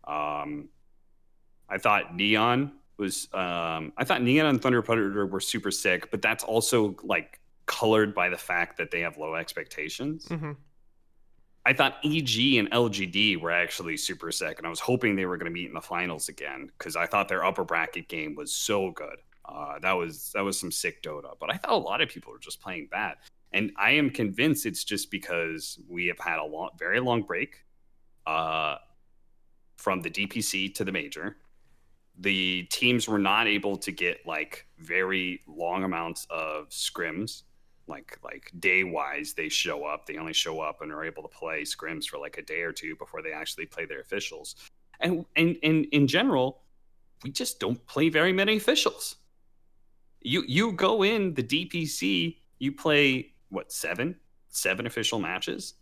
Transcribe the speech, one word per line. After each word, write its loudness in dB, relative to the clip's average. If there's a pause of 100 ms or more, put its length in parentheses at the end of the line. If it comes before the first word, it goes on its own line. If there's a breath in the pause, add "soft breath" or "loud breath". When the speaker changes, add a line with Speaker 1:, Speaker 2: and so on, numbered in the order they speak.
Speaker 1:
Um, -4 (1000)
I -4
thought 4
Neon 4 (260)
was, -2
um, -2
I -2
thought 2
Neon 6
and 4
Thunder 4
Predator 2
were -2
super -2
sick, 2
but -2
that's 2
also, 4
like, -2 (240)
colored 4
by 2
the 0
fact -2
that -4
they -2
have -2
low -4
expectations. -6
Speaker 2:
Mm-hmm. -6 (1120)
Speaker 1:
I 6
thought 4
E 2
G 4
and 4
L 4
G -2
D 2
were -2
actually 0
super -6
sick, -4
and -8
I -4
was -6
hoping 2
they 2
were -2
gonna -4
meet -6
in -12
the -8
finals -4
again, -10
'cause -10
I 0
thought 2
their 0
upper 2
bracket -2
game -6
was -8
so 0
good. -12 (300)
Uh, -10
that 2
was, -4
that -2
was 0
some -6
sick -4
Dota, -10
but -4
I 0
thought -2
a 6
lot 0
of 0
people -16
were -18
just -14
playing -10
bad. -4 (360 loud breath)
And 0
I 4
am 4
convinced 0
it's -4
just -4
because -4 (100)
we -4
have -2
had -2
a -2
long, -8
very 0
long 2
break, -4 (640)
uh, 0 (1000)
from 0
the -6
D -4
P -4
C -2
to -4
the -4
major. -6 (800)
The 2
teams 2
were 2
not 4
able 2
to -6
get, -2
like, -6 (120)
very 0
long -2
amounts -4
of -6
scrims, -4 (440)
like, -14
like, -16
day-wise, 0
they -4
show -2
up. -6
They -10
only -8
show 0
up -6
and -10
are -8
able -10
to -14
play -6
scrims -6
for, -10
like, -10
a -12
day -6
or -4
two -10
before -12
they -10
actually -8
play -8
their -10
officials. -8 (460 loud breath)
And, 0
and, 4
and 4
in 6
general, 4 (600)
we -6
just -4
don't -2
play 4
very 6
many 4
officials. 2 (1040)
You, 0
you 4
go 4
in 2
the 0
D 0
P -2
C, 0 (220)
you -2
play, 4 (160)
what, -6
seven? -2 (340)
Seven -2
official -2
matches? -4